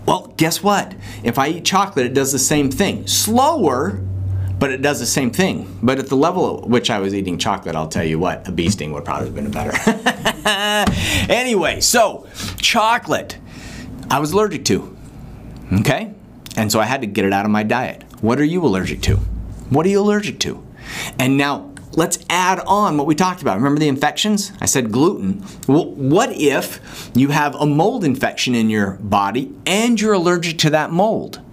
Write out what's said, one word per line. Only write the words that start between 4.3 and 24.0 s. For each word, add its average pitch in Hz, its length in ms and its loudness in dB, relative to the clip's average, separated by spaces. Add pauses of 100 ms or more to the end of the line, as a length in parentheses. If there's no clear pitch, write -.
but 135 120 2
it 131 120 -2
does 139 180 2
the 120 60 -4
same 127 240 0
thing. 98 520 -2
But 131 160 4
at 127 100 -6
the 135 80 2
level 156 460 2
at 95 60 -8
which 120 220 2
I 107 80 0
was 98 160 0
eating 90 240 -2
chocolate, 92 360 -2
I'll 78 140 -2
tell 85 160 -2
you 80 140 0
what, 87 280 -2
a 92 60 -8
bee 82 160 0
sting 76 240 -4
would 71 120 -8
probably 71 220 -4
have - 80 -10
been 71 160 -6
better. - 220 -4
<laughs> 226 420 0 (1120)
Anyway, 196 520 0
so 208 460 2 (340)
chocolate, 220 760 0 (720)
I 135 80 2
was 151 140 -2
allergic 196 340 0
to, - 300 0 (840)
okay? 147 340 0 (420)
And 107 140 0
so 110 100 2
I 107 40 4
had 131 180 -2
to 110 40 -4
get 101 180 0
it 98 80 4
out 98 120 2
of 107 60 2
my 104 120 2
diet. 117 420 -2 (160)
What 117 200 2
are 147 40 4
you 170 200 0
allergic 92 380 0
to? 101 140 2 (520)
What 151 160 2
are 190 60 4
you 202 100 4
allergic 208 400 0
to? - 240 -6 (540)
And 131 180 4
now 143 360 -2 (200)
let's 175 380 0
add 180 300 2
on 196 360 2
what 143 100 2
we 156 80 4
talked 180 280 0
about. 104 140 2
Remember 143 240 2
the 151 80 4
infections? 147 720 0